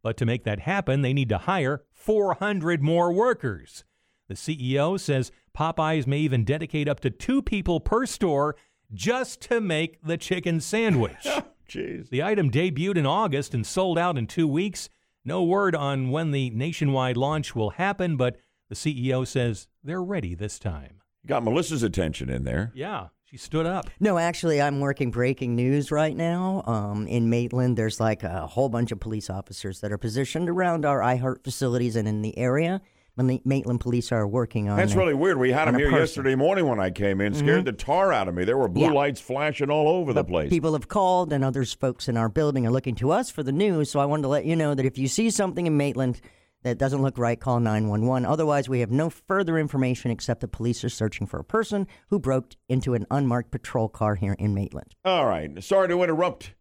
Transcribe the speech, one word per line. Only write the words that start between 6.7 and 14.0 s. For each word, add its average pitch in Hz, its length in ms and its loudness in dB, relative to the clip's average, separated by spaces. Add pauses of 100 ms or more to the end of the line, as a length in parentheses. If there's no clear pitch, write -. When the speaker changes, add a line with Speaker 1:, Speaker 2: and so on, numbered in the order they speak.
Speaker 1:
up 143 120 -2
to 127 100 0
two 262 300 0
people 185 380 0
per 233 280 0
store 147 500 0 (380)
just 233 480 -4
to 233 180 0
make 165 420 -2
the 165 160 -4
chicken 175 420 -2
sandwich. 196 680 0
Speaker 2:
<laughs> - 0 -
Oh, 285 160 -2 (260)
jeez. - 420 -10
Speaker 1:
The 127 120 -2
item 190 280 2
debuted 170 480 0
in 143 80 2
August 147 480 0
and 110 120 -2
sold 180 320 0
out 170 200 0